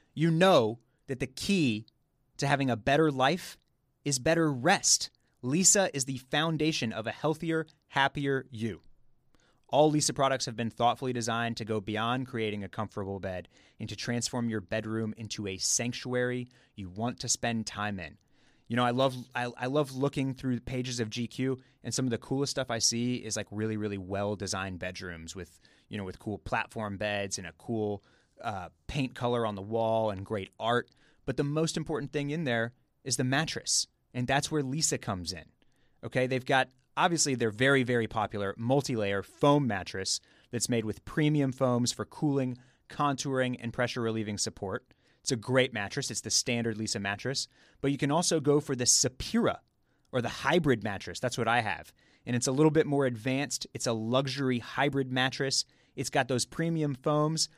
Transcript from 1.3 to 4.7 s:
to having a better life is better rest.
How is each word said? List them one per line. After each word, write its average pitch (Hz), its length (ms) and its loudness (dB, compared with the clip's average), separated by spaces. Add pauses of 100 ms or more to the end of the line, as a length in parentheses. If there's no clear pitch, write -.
to 139 100 0
having 139 240 2
a 120 40 0
better 143 360 4
life 139 460 0 (480)
is 139 140 0
better 160 320 4
rest. 143 580 2 (340)